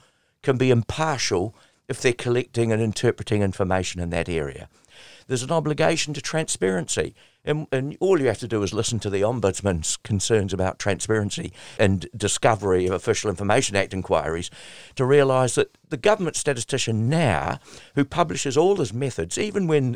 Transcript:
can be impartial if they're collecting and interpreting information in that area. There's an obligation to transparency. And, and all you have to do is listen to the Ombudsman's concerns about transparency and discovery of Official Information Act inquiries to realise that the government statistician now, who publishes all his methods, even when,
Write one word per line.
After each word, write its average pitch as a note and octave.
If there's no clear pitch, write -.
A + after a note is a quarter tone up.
can C3+
be B2+
impartial A#2
if A#2+
they're B2+
collecting A#2+
and G#2+
interpreting A2
information F#2
in E2+
that E2+
area. D2+
There's B2+
an C3
obligation D#3
to -
transparency. D#3+
And, D3+
and C#3
all F#3
you C3+
have A2
to B2
do G#2+
is F#2+
listen G#2
to G#2
the F#2+
Ombudsman's G2+
concerns G2+
about F#2
transparency G#2
and G2
discovery G2
of F#2
Official G#2
Information G2+
Act G2
inquiries E2+
to C3
realise C3
that -
the D3+
government G3+
statistician A#2
now, B2
who C#3
publishes D#3
all F#3
his B2
methods, A2+
even G3+
when, C3+